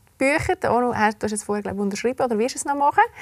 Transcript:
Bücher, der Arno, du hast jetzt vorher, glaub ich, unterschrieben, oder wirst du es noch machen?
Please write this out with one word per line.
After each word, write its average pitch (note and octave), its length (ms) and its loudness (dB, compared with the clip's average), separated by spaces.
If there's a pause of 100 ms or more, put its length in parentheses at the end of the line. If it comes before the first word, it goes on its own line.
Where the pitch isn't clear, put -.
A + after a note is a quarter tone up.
(180)
Bücher, D4+ 380 2
der - 140 -2
Arno, A#3+ 220 2
du G#3+ 60 -4
hast G#3+ 240 0
jetzt G#3 220 -4
vorher, G#3 180 -4
glaub F#3+ 140 -6
ich, G3 40 -4
unterschrieben, A3 460 -2
oder A3+ 120 0
wirst A#3 180 -2
du - 20 -12
es - 80 -8
noch C#4+ 100 -2
machen? D4 280 4 (180)